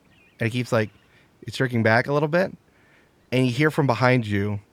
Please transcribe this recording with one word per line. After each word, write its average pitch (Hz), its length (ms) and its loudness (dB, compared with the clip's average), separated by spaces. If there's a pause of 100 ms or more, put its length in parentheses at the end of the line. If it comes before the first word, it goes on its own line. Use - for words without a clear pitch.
(400)
And 113 80 -2
it - 20 -4
keeps, 120 220 -4
like, 110 160 0 (540)
it's - 160 -12
jerking 123 240 0
back 113 240 2
a 139 60 -4
little 147 160 0
bit. 175 280 -2 (720)
And 127 160 2
you 123 60 0
hear 147 180 2
from 143 160 0
behind 123 400 2
you 101 340 -4 (120)